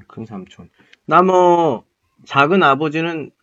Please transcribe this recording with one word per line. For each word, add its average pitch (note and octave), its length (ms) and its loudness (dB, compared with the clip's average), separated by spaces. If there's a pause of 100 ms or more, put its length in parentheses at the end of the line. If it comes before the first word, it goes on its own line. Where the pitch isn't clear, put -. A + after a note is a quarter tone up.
큰 A2+ 180 -16
삼촌. F#2+ 440 -18 (360)
那么작은 E3+ 1600 0
아버지는 D#3 680 -2 (120)